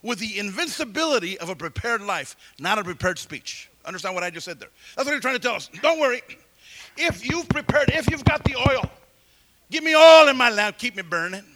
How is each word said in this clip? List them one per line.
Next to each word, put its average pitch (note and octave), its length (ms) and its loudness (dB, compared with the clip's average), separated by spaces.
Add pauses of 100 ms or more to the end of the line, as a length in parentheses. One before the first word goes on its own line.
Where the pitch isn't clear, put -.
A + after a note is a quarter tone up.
with A3 180 -8
the G#3 180 -8
invincibility A3 1000 -4
of E3+ 100 -10
a F#3 60 -8
prepared F#3 460 -6
life, F3+ 360 -6 (220)
not F#3 200 -2
a G#3 40 -6
prepared F3+ 360 -4
speech. - 500 -16 (140)
Understand F#3 320 -10
what F3 80 -4
I F3+ 60 -6
just D#3+ 160 -14
said E3 140 -14
there? A2 100 -20 (260)
That's C4 100 -2
what C#4+ 80 -2
he's C#4+ 80 -4
trying B3+ 140 -2
to G#3+ 60 -6
tell A#3+ 140 -2
us. - 140 -12 (120)
Don't D#4+ 180 0
worry. B3 220 0 (760)
If E4 320 -4
you've D#4+ 220 -6
prepared, C#4+ 440 0
if D4+ 160 -2
you've D4 160 -6
got D4+ 180 2
the C#4 120 -4
oil, B3+ 340 0 (840)
"Give D#4+ 120 -4
me D#4 120 2
oil D#4+ 340 12
in C4+ 80 0
my B3 120 4
lamp, G#3 280 -2
keep A#3 180 -8
me G3 80 -10
burning. F3 400 -6 (120)